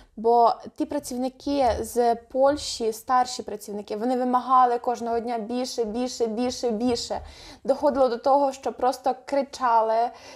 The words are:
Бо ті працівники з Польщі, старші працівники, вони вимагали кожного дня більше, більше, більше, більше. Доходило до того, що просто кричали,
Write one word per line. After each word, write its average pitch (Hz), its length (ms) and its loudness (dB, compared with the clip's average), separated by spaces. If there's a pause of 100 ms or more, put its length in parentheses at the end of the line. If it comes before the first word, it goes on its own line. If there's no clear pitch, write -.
(160)
Бо 233 360 6 (240)
ті 302 100 -2
працівники 262 840 -2 (120)
з 233 340 0
Польщі, 262 760 0
старші 247 500 0
працівники, 208 540 -10
вони 247 200 0
вимагали 247 640 2
кожного 233 420 -2
дня 240 180 -4
більше, 247 460 -4
більше, 240 420 -4
більше, 247 440 -2
більше. 233 500 -2 (440)
Доходило 262 440 2
до 233 80 -2
того, 269 360 2
що 262 200 -6
просто 254 420 -2 (120)
кричали, 240 840 0 (260)